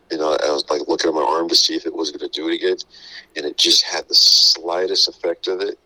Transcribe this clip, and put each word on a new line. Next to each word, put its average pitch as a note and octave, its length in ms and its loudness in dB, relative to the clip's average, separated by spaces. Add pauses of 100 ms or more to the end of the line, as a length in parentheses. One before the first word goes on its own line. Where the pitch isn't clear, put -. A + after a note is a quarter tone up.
(120)
and D#2 100 -4
I, D2+ 140 2 (120)
I D2+ 40 2
was, D2 180 -2
like, D2+ 180 -2
looking - 220 0
at D#2 60 0
my D#2 80 0
arm E2 260 0
to - 60 0
see - 200 2
if - 100 -6
it D#2+ 80 -6
was E3 180 -6
gonna - 180 -10
do D#3 180 -6
it E3+ 60 -2
again, F#3 240 -2 (580)
and - 100 -8
it - 120 -6
just - 260 4
had - 240 -6
the - 80 -4
slightest - 920 2
effect - 380 -4
of F#2 140 -2
it. G2+ 240 -4